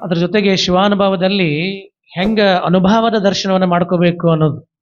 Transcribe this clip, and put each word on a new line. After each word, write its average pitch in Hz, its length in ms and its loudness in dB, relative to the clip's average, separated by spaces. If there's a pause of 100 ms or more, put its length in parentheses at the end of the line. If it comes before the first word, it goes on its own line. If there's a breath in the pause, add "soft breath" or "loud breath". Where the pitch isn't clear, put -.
ಅದ್ರ 160 120 -4
ಜೊತೆಗೆ 185 420 0
ಶಿವಾನುಭವದಲ್ಲಿ 190 1200 0 (340)
ಹೆಂಗ 208 280 -2
ಅನುಭವದ 196 760 2
ದರ್ಶನವನ್ನ 190 440 0
ಮಾಡ್ಕೋಬೇಕು 175 680 0
ಅನ್ನೋದು 156 520 -2